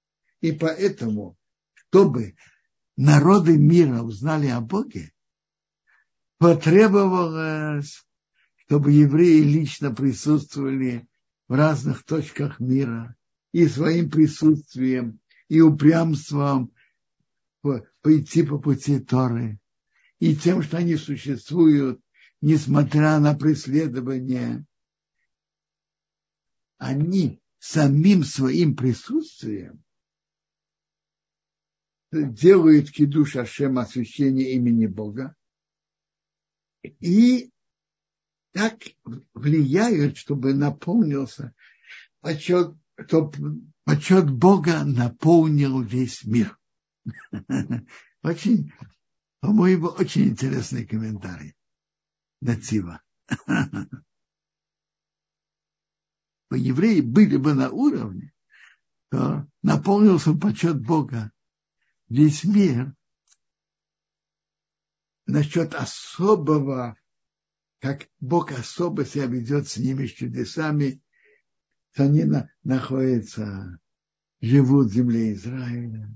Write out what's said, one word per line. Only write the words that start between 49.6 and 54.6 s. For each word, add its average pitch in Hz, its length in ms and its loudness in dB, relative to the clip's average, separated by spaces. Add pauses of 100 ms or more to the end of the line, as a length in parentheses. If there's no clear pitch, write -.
очень - 400 0
интересный 123 580 -6
комментарий 95 680 -10 (840)
Нацива. 101 640 -6 (260)
<laughs> - 760 -8 (2500)